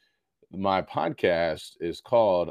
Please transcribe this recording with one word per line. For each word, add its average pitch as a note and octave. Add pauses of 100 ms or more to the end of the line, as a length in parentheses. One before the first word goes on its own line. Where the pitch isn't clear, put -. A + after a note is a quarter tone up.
(520)
my F#2+
podcast F2
is E2+
called F#2+